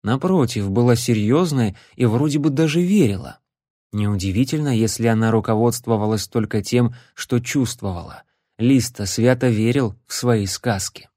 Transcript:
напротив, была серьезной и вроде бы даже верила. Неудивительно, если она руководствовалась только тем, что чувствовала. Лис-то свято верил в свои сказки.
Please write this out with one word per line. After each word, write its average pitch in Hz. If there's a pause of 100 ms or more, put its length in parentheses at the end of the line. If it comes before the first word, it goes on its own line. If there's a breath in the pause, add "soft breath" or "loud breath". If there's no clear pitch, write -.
напротив, 123
была 120
серьезной 120 (200 loud breath)
и 127
вроде 139
бы 147
даже 151
верила. 175 (520)
Неудивительно, 104
если 113
она 113
руководствовалась 110
только 107
тем, 120 (180 loud breath)
что -
чувствовала. 101 (340)
Лис-то 120
свято 127
верил 113 (120)
в -
свои 117
сказки. -